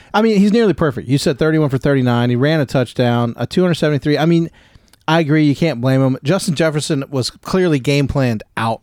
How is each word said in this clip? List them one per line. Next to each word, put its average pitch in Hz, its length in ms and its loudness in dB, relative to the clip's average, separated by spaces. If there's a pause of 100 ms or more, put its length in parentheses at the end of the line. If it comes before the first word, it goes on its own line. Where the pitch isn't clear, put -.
(140)
I 208 80 2
mean, 220 160 2
he's 202 140 4
nearly 226 220 2
perfect. 117 340 -2
You 139 100 2
said 139 220 -2
thirty-one 156 300 2
for 139 80 -2
thirty-nine. 123 520 0
He 123 60 0
ran 151 240 0
a 131 60 -2
touchdown, 120 680 -2
a - 120 -6
two 180 140 0
hundred 175 120 0
seventy-three. 151 420 0
I 143 80 -2
mean, 165 240 2 (600)
I 160 120 2
agree 156 240 2
you 143 120 2
can't 147 240 -2
blame 131 200 2
him. 131 220 2
Justin 170 320 -2
Jefferson 147 560 -2
was 131 200 -4
clearly 175 500 -2
game 143 260 0
planned 123 380 -2 (120)
out. 113 260 -4